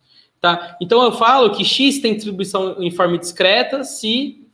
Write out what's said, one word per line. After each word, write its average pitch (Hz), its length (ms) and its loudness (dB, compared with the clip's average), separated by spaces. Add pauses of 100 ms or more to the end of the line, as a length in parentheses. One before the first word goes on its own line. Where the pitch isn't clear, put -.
(400)
tá? 170 400 -2
Então, 226 240 2
eu 233 80 4
falo 240 400 4
que 196 140 -4
X 277 340 0
tem 220 140 0
distribuição 196 640 -6
uniforme 175 400 0
discreta 226 680 0
se 262 720 -6